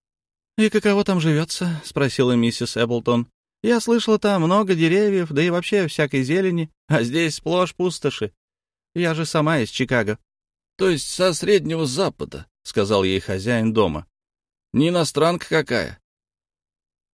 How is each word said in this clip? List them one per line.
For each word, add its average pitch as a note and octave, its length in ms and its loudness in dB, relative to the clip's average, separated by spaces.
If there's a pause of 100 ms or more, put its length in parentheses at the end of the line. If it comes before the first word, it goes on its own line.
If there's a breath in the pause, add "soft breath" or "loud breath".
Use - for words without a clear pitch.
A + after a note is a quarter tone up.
(580)
«И G#3+ 120 2
каково G#3 340 2
там F#3+ 160 0
живётся?» — D#3+ 680 -2
спросила C3 480 0
миссис A#2 440 0
Эпплтон. A#2+ 540 0 (320)
«Я A3+ 160 2
слышала, A3 400 2
там G3 240 2
много F#3+ 320 2
деревьев, F3+ 540 2
да D3 120 0
и F3 80 2
вообще F3 380 0
всякой C#3+ 360 -2
зелени, E3+ 480 -2 (160)
а D3 160 2
здесь D3+ 320 -2
сплошь F3+ 400 -2
пустоши. - 580 -4 (600)
Я E3 200 -2
же D#3+ 120 -4
сама D#3 340 0
из A2 100 -2
Чикаго». A2+ 500 -2 (580)
«То F#3+ 120 2
есть D3+ 200 -2
со F3+ 240 0
Среднего E3 520 0
Запада», — B2+ 640 -6 (160)
сказал G2+ 400 0
ей F#2+ 160 0
хозяин A2 540 -2
дома. F2 340 0 (640)
«Не D3+ 160 2
иностранка E3+ 580 0
какая». B2 520 -2 (1160)